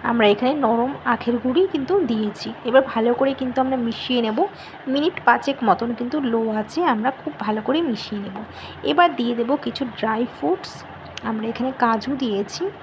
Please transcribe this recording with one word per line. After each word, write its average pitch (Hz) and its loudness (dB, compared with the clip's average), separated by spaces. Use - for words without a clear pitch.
আমরা 233 4
এখানে 247 2
নরম 233 2
আখের 240 0
গুড়ই 254 4
কিন্তু 285 -2
দিয়েছি। 214 -2
এবার 262 6
ভালো 226 2
করে 269 4
কিন্তু 254 -2
আমরা 262 0
মিশিয়ে 240 0
নেব, 220 0
মিনিট 294 2
পাঁচেক 247 4
মতন 233 4
কিন্তু 247 -4
লো 226 2
আঁচে 220 -4
আমরা 220 0
খুব 294 -8
ভালো 214 0
করে 277 2
মিশিয়ে 208 -6
নেব। 196 -10
এবার 349 6
দিয়ে 240 0
দেব 233 -2
কিছু 240 -4
ড্রাই 220 0
ফ্রুটস, 339 -2
আমরা 220 -4
এখানে 262 -2
কাজু 226 0
দিয়েছি। 202 -2